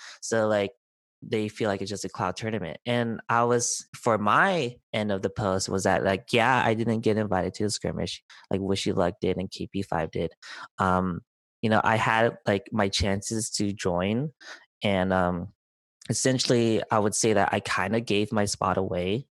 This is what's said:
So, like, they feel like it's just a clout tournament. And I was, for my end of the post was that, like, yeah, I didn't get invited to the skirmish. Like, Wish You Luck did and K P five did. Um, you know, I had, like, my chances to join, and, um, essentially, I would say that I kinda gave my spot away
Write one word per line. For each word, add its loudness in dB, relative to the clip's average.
So, 0
like, 2
they -2
feel -2
like -2
it's -6
just -8
a -8
clout -4
tournament. -6
And -2
I 4
was, 0
for 2
my 2
end -2
of -2
the -2
post -2
was -2
that, 2
like, 0
yeah, 4
I 2
didn't 0
get 2
invited 0
to -4
the 0
skirmish. -6
Like, 0
Wish -2
You 0
Luck 0
did 0
and -6
K -10
P -6
five -4
did. -6
Um, 0
you 0
know, 4
I 2
had, 2
like, 0
my 2
chances -2
to -2
join, -2
and, 2
um, 0
essentially, 2
I 4
would 2
say 2
that 4
I 0
kinda -2
gave 0
my 2
spot -2
away -2